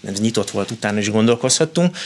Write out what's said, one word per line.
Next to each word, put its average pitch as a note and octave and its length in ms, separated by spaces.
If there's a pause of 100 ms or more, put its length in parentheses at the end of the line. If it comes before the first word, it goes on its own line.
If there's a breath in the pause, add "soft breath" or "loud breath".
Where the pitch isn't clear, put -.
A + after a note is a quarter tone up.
ez G2 160
nyitott A2 300
volt, G2+ 200
utána G#2+ 280
is G#2 120
gondolkozhattunk, C3 960